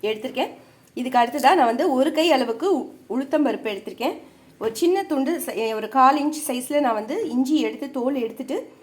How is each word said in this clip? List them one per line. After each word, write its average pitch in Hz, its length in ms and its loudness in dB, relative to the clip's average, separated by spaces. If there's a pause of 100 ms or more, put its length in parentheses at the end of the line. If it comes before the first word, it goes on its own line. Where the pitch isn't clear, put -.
எடுத்திருக்கேன். 233 460 -6 (400)
இதுக்கு 247 300 0
அடுத்ததா 247 360 4
நான் 240 140 4
வந்து 285 240 2
ஒரு 277 140 4
கை 320 260 2
அளவுக்கு 233 300 -2 (120)
உ-, - 80 -8 (260)
உளுத்தம்பருப்பு 269 600 -2
எடுத்திருக்கேன். 202 420 -6 (440)
ஒரு 220 160 -4
சின்ன 370 280 2
துண்டு 285 300 -2 (120)
ச-, 220 340 -4
ஒரு 214 180 -8
கால் 269 260 6
இன்ச் 302 240 -2
சைஸ்ல 254 320 -2
நான் 233 220 0
வந்து 311 280 -4
இஞ்சி 254 280 2 (100)
எடுத்து 262 240 -8
தோல் 262 340 -2
எடுத்துட்டு 262 320 -6 (260)